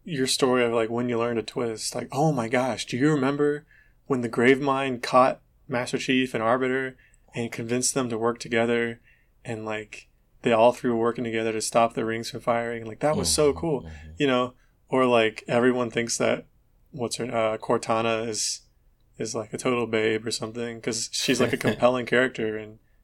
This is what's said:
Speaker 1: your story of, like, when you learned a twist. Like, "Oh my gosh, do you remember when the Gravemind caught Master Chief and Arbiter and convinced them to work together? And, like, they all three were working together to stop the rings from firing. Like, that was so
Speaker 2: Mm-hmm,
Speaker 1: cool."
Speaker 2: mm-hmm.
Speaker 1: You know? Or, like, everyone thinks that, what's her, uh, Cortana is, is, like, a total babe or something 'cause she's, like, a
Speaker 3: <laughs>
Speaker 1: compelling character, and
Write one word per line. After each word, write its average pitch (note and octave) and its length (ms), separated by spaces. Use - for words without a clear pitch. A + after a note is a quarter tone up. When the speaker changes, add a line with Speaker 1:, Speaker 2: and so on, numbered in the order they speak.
Speaker 1:
your C3 240
story B2+ 360
of, A#2 80
like, A2+ 180
when A#2+ 200
you A#2 100
learned A#2 200
a G#2+ 40
twist. A2+ 500
Like, A#2+ 180
"Oh D3+ 200
my A#2+ 160
gosh, B2 380
do - 120
you C#3+ 140
remember D3 540
when B2+ 140
the A#2+ 80
Gravemind C3+ 720
caught C3 400
Master B2 300
Chief B2+ 360
and A#2 80
Arbiter B2+ 540
and A#2 160
convinced A#2+ 420
them B2+ 160
to A2+ 80
work A#2 220
together? A#2 640
And, A2 220
like, G#2+ 420
they A#2+ 120
all A2+ 180
three B2+ 180
were A#2 80
working A#2 280
together A2+ 260
to A2 100
stop A#2 320
the B2 120
rings A2+ 260
from A#2+ 80
firing. A#2 460
Like, G#2+ 160
that D3+ 160
was C3 120
so D3+ 220
Speaker 2:
Mm-hmm, - 80
Speaker 1:
cool." D3+ 220
Speaker 2:
mm-hmm. D#2 360
Speaker 1:
You D3 100
know? B2+ 260
Or, C3 180
like, A2+ 420
everyone B2 440
thinks A#2 260
that, B2 300
what's A#2+ 260
her, A2+ 80
uh, A2+ 320
Cortana A2+ 680
is, G#2+ 340
is, A2+ 180
like, G#2+ 180
a B2+ 40
total A#2+ 280
babe A2 400
or A2+ 60
something A#2 500
'cause A#2 300
she's, B2+ 300
like, A#2+ 120
a C3 40
Speaker 3:
<laughs> C3+ 100
Speaker 1:
compelling B2 380
character, A#2+ 520
and G#2+ 220